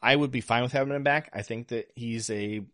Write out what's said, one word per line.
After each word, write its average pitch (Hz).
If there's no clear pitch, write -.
I 123
would 143
be 123
fine 117
with 123
having 139
him 139
back. 143
I 101
think 113
that 113
he's 113
a, 104